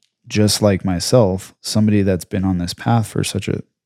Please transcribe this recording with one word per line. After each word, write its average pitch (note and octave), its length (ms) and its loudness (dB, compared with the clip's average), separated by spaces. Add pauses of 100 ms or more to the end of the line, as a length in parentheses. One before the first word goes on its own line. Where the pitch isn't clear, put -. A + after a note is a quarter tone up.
(280)
just G#2+ 340 0
like G2 220 2
myself, F#2+ 680 0 (100)
somebody G#2+ 400 2
that's F#2+ 220 0
been F#2+ 200 -4
on F#2 140 0
this F2 160 -6
path A#2 340 0
for - 160 -4
such - 240 -6
a, - 120 -4 (260)